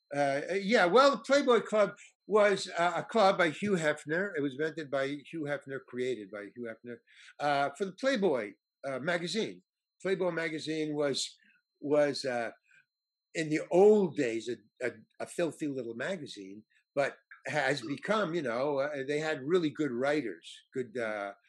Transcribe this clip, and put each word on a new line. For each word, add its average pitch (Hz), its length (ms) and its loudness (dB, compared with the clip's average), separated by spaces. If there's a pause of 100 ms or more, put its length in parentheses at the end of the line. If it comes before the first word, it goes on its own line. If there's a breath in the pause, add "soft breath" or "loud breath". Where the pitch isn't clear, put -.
(120)
Uh, 143 300 0 (180)
yeah, 202 260 4
well, 254 260 8
the 247 60 0
Playboy 262 420 4
Club 202 320 2 (340 soft breath)
was, 202 420 4 (120)
uh, 170 160 2
a 156 80 -2
club 196 340 4
by 175 120 4
Hugh 202 240 -2
Hefner. 160 640 -2
It 143 60 -4
was 139 160 -2
invented 151 320 -4
by 139 280 -2 (140)
Hugh 160 120 -8
Hefner, 139 340 -6 (100)
created 123 440 -6
by 101 140 -12 (100)
Hugh 120 120 -10
Hefner, 117 280 -14 (440 soft breath)
uh, 143 380 0
for 202 80 -4
the 185 60 -6
Playboy, 175 600 0 (340)
uh, 135 100 -4
magazine. 170 640 -4 (400)
Playboy 185 300 -2
magazine 156 640 -4
was, 143 420 -2 (420)
was, 147 460 0
uh, 120 240 -2 (840)
in 160 140 -2
the 151 100 0 (100)
old 190 480 6
days, 113 320 -2
a, - 380 -8
a, 113 60 -4 (260)
a - 80 -8
filthy 160 400 -4
little 127 260 -6
magazine, 117 720 -10 (320)
but 135 200 0 (300)
has 139 360 0
become, 175 520 -2
you 175 80 -2
know, 135 380 -2
uh, 143 280 -4
they 147 120 -2
had 156 260 -4
really 165 240 2
good 147 220 -2
writers, 123 600 -2 (220)
good, 120 240 -6
uh, 107 360 -4 (160)